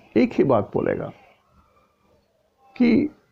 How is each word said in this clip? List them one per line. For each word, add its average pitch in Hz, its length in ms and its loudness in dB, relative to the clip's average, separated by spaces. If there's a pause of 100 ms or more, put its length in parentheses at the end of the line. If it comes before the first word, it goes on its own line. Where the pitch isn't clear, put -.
(160)
एक 240 160 0
ही - 120 0
बात 123 300 0
बोलेगा - 380 -4 (1600)
कि 240 380 0 (180)